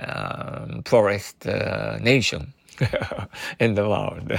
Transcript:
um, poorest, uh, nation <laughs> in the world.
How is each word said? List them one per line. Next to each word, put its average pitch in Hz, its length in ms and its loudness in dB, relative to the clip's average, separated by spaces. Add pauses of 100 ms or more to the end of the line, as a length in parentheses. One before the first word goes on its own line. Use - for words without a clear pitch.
um, - 760 -6
poorest, 101 600 2
uh, 104 540 -2
nation 117 560 2 (520)
<laughs> - 520 -10
in 117 160 4
the 104 140 2
world. 98 500 -2